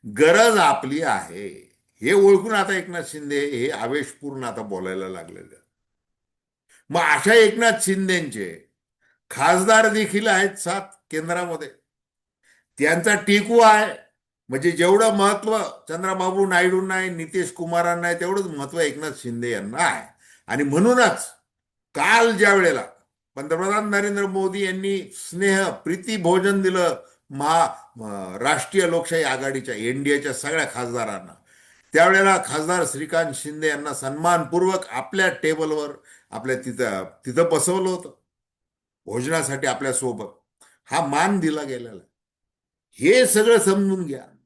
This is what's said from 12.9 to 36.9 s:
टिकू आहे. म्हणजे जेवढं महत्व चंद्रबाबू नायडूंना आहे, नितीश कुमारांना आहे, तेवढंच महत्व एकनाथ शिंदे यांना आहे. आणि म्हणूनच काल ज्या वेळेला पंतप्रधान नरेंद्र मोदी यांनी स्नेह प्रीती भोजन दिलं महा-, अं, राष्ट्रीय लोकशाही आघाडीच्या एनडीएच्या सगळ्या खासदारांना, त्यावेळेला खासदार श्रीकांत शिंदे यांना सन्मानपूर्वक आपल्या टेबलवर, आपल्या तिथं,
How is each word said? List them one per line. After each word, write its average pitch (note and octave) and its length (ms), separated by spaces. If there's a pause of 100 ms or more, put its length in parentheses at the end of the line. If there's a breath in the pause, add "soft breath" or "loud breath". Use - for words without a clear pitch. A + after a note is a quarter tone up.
टिकू G#3 460
आहे. G#3+ 320 (560)
म्हणजे C#3 220
जेवढं G3 440
महत्व G#3 480 (260)
चंद्रबाबू F#3 580
नायडूंना F#3 480
आहे, F#3 160
नितीश F3 420
कुमारांना E3+ 540
आहे, E3+ 140
तेवढंच F#3+ 240
महत्व D3+ 360
एकनाथ D3 360
शिंदे A#2+ 340
यांना G#2+ 280
आहे. - 300 (380 soft breath)
आणि C3 160
म्हणूनच G#3 680 (680)
काल A3+ 360
ज्या G3+ 240
वेळेला E3 300 (500)
पंतप्रधान F#3+ 560
नरेंद्र G3+ 360
मोदी F#3+ 380
यांनी F#3+ 520
स्नेह F#3+ 540
प्रीती F#3+ 460
भोजन F#3+ 460
दिलं F3+ 400 (280 soft breath)
महा-, C#3+ 760
अं, G2 320
राष्ट्रीय D#3 540
लोकशाही E3 320
आघाडीच्या C3+ 520
एनडीएच्या C#3 600
सगळ्या D3 400
खासदारांना, A2+ 600 (600 soft breath)
त्यावेळेला F#3+ 520
खासदार D#3 380
श्रीकांत C#3+ 500
शिंदे D3+ 340
यांना C#3+ 260
सन्मानपूर्वक E3+ 920
आपल्या F3+ 400 (140)
टेबलवर, D#3 500 (380 soft breath)
आपल्या A#2+ 260
तिथं, A2+ 480 (220)